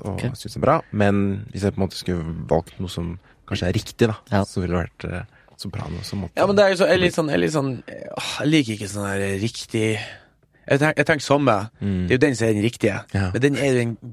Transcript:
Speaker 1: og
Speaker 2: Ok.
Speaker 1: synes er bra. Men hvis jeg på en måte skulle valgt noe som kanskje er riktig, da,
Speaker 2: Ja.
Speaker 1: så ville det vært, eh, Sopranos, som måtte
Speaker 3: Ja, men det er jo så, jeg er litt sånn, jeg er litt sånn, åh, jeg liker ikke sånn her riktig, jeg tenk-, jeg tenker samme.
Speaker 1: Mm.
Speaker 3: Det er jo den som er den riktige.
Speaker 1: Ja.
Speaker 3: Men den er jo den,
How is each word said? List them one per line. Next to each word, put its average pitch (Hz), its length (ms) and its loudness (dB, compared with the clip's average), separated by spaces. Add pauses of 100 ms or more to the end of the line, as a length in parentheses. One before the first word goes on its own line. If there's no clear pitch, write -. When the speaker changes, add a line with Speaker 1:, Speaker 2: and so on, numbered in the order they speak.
Speaker 1:
og 98 100 -4
Speaker 2:
Ok. 92 60 -6 (160)
Speaker 1:
synes - 200 -12
er - 40 -6
bra. 151 200 4 (120)
Men 101 580 2
hvis 95 120 -6
jeg 98 120 0
på 98 80 -4
en 95 60 0
måte - 80 -10
skulle 82 500 -4
valgt - 320 0
noe 92 100 -6
som 85 300 -6 (300)
kanskje 95 200 -2
er 95 40 0
riktig, - 360 0
da, 107 60 -2 (160)
Speaker 2:
Ja. 101 140 4
Speaker 1:
så - 160 -6
ville 90 180 -2
det 82 100 -2
vært, - 240 -12
eh, 90 120 -8 (380)
Sopranos, 87 480 -8
som 101 140 -6
måtte - 120 -10
Speaker 3:
Ja, 175 100 2
men 202 120 2
det 208 60 8
er 190 100 4
jo 175 80 -2
så, 165 80 4
jeg 185 80 6
er 180 60 4
litt 175 100 2
sånn, 156 160 0
jeg 175 80 2
er 175 60 4
litt 160 100 0
sånn, 139 160 0 (480)
åh, - 140 -8 (100)
jeg 151 100 2
liker 127 240 2
ikke 101 160 -8
sånn 101 160 -4
her 98 160 -2 (160)
riktig, 110 460 -2 (760)
jeg 139 160 2
tenk-, 151 180 2
jeg 147 100 2
tenker 156 200 0
samme. 139 280 4 (280)
Speaker 1:
Mm. 95 240 0
Speaker 3:
Det 87 60 2
er 120 60 4
jo 123 80 4
den 131 120 2
som 113 100 2
er 113 60 4
den 104 80 2
riktige. 104 360 0 (160)
Speaker 1:
Ja. 98 180 2
Speaker 3:
Men 113 100 0
den 143 160 2
er 139 80 0
jo 127 140 2
den, 117 160 -2 (160)